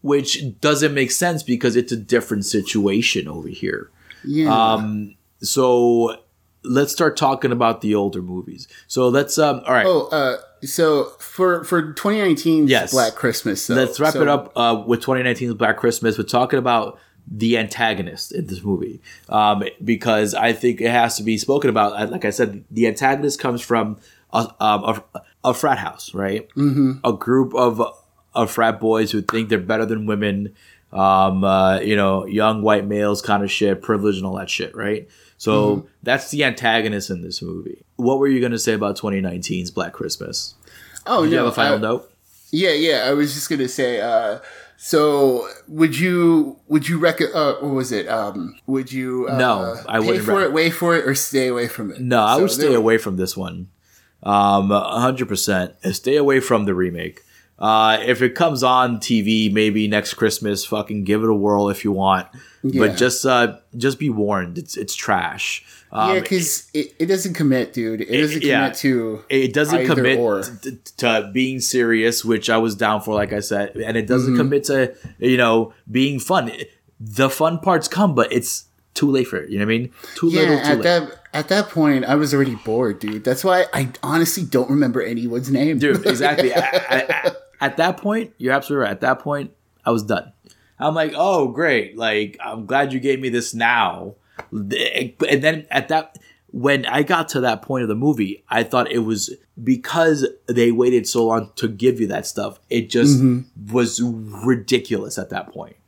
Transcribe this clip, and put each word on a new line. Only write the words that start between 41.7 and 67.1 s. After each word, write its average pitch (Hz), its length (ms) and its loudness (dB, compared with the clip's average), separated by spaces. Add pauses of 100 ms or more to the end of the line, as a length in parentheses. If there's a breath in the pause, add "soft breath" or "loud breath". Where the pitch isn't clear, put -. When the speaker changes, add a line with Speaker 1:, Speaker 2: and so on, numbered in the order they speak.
Speaker 2:
I 107 40 -2
Speaker 1:
note? 113 300 -4 (400)
Speaker 2:
Yeah, 170 200 2
yeah. 151 340 2
I 139 80 0
was 147 200 0
just 143 160 -8
gonna 135 200 -2
say, 123 320 -2
uh, 113 380 0 (360 loud breath)
so 139 720 2 (220)
would 156 280 2
you, 170 720 2
would 147 220 0
you 170 100 0
rec-, 165 220 2
uh, 151 340 0
what 143 180 -4
was 127 200 -2
it? 92 160 -2
Um, 101 580 -4
would 131 240 -4
you, 127 380 -4
uh, 131 80 -2
Speaker 1:
No, 113 400 0 (100)
I 110 140 0
Speaker 2:
pay 110 60 2
Speaker 1:
wouldn't 107 180 0
Speaker 2:
for 202 100 2
Speaker 1:
rec- 196 120 2
Speaker 2:
it, 135 60 -2
wait 160 180 2
for 170 260 2
it, - 100 0
or 135 80 2
stay 131 320 0
away 123 220 -2
from 104 220 -8
it? 131 100 -10
Speaker 1:
No, 123 200 4
I 110 140 4
Speaker 2:
So 156 80 4
Speaker 1:
would 190 80 2
stay 143 160 0
Speaker 2:
there 127 100 6
Speaker 1:
away 110 200 4
from 101 180 -2
this 92 220 -2
one. 90 320 -10 (540 soft breath)
Um, 101 480 4
a 104 280 2
hundred 127 300 0
percent. 92 440 -2 (200)
Stay 135 240 0
away 139 240 4
from 110 240 2
the 98 100 0
remake. 87 460 -4 (360 soft breath)
Uh, 110 480 4
if 120 160 2
it 123 140 2
comes 151 280 2
on 127 380 2
T 113 200 2
V, 110 280 2
maybe 107 380 2
next 104 280 -2
Christmas, 107 500 -2
fucking 104 400 -4
give 107 180 2
it 113 60 2
a 110 40 4
whirl 101 360 2
if 98 140 -6
you 101 80 0
want. 95 360 0 (360 loud breath)
Speaker 2:
Yeah. 131 240 2
Speaker 1:
But 101 100 -2
just, 123 280 0
uh, 120 320 2 (200)
just 123 220 -2
be 151 100 -2
warned. 101 480 -2
It's, - 200 -12
it's 107 180 -8
trash. - 680 -4 (280 loud breath)
Um, 110 240 0
Speaker 2:
Yeah, 180 60 0
'cause 175 520 -4
it, 151 260 -4
it 165 80 0
doesn't 185 260 -2